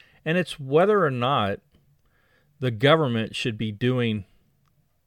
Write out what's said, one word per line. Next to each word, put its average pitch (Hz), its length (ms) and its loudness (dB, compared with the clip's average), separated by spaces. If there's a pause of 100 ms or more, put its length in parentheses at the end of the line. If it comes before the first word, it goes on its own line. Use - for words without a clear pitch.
(240)
and 160 140 -2
it's - 220 -6
whether 175 440 2
or 147 80 0
not 120 480 0 (1000)
the 127 120 -2
government 117 640 2
should 117 220 -6
be 110 140 -4
doing 117 540 -2 (800)